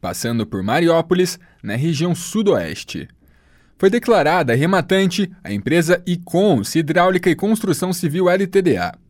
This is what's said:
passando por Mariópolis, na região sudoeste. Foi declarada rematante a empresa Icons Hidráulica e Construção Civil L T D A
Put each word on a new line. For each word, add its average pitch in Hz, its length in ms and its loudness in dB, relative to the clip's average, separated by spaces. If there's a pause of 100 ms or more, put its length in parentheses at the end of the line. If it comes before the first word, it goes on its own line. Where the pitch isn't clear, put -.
passando 110 440 -4
por 98 160 -6
Mariópolis, 165 760 0 (240)
na 101 140 -6
região 165 400 -2
sudoeste. 120 880 -4 (720)
Foi 190 100 4
declarada 180 680 2
rematante 185 760 0 (140)
a 101 80 -8
empresa 165 520 0
Icons 175 720 0
Hidráulica 175 560 2
e 156 60 2
Construção 196 560 -2
Civil 180 360 0
L 196 200 2
T 190 120 2
D 160 160 2
A 87 160 -4 (180)